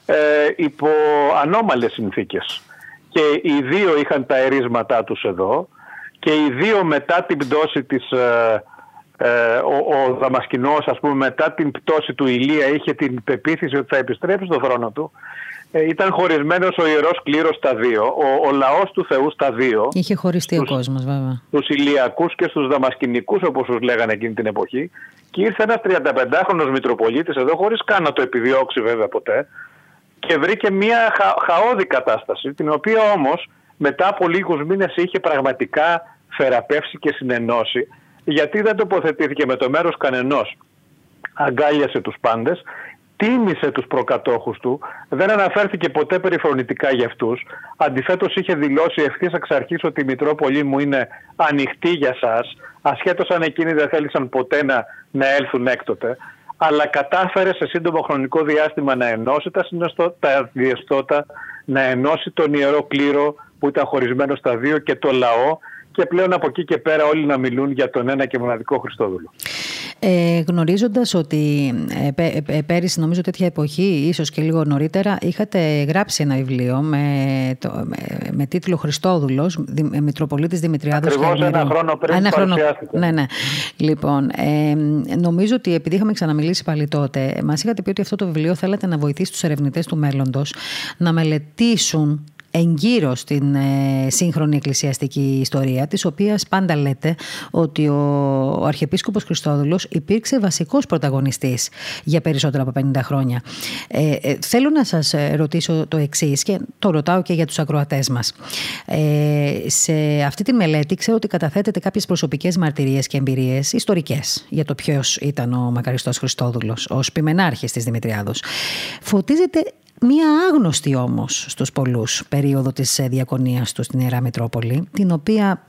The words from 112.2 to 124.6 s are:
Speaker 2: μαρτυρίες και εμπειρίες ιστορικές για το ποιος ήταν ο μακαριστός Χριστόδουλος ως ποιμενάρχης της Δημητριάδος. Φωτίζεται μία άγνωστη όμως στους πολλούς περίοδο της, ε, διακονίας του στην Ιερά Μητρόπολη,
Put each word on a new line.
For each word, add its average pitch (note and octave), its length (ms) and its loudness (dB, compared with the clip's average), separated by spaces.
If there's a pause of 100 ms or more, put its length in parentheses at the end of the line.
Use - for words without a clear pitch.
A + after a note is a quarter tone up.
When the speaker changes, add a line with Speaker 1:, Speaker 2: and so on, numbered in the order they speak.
Speaker 2:
μαρτυρίες C#3+ 500 0
και - 100 -2
εμπειρίες C3 560 0
ιστορικές D#3+ 760 -2
για D3 160 -2
το D3 100 -4
ποιος C#3 420 -2
ήταν C3+ 360 -2
ο B2 180 0
μακαριστός B2 460 -2
Χριστόδουλος A#2 720 -4
ως C3+ 220 -2
ποιμενάρχης D#3 600 0
της A#2+ 120 -4
Δημητριάδος. A2+ 600 -4 (580)
Φωτίζεται D4+ 580 2 (420)
μία C#4+ 240 6 (260)
άγνωστη E3 440 2
όμως B2 540 -2
στους - 220 -4
πολλούς B2 580 -2
περίοδο C#3 420 0
της, - 280 -2
ε, C3+ 80 0
διακονίας B2+ 640 0
του C3 120 -6
στην B2+ 160 -4
Ιερά B2 220 0
Μητρόπολη, A#2+ 720 -2